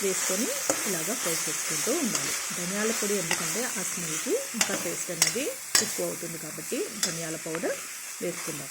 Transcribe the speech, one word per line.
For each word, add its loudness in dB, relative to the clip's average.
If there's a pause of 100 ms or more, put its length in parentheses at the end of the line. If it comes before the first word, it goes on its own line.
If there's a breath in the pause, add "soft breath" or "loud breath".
వేసుకొని 4 (420)
ఇలాగా 2
ఫ్రై 2
చేసుకుంటూ 0
ఉండాలి. 2 (260)
ధనియాల 2
పొడి 2
ఎందుకంటే 0
ఆ -2
స్మెల్కి -2
ఇంకా 2
టేస్ట్ -2
అనేది 2 (300)
ఎక్కువ 0
అవుతుంది -4
కాబట్టి -4 (180)
ధనియాల -2
పౌడర్ -2 (440)
వేసుకుందాం. -4